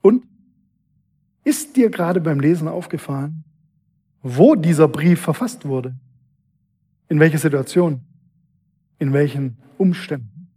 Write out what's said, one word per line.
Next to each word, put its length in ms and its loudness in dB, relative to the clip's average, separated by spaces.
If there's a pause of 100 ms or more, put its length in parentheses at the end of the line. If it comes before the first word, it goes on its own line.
Und 240 4 (1200)
ist 320 -2
dir 140 4
gerade 300 -2
beim 200 0
Lesen 280 0
aufgefallen, 760 -8 (760)
wo 320 4
dieser 340 2
Brief 320 0
verfasst 460 -6
wurde? 280 -6 (1120)
In 120 0
welcher 180 4
Situation? 640 -2 (960)
In 140 -2
welchen 460 -2 (180)
Umständen? 800 -4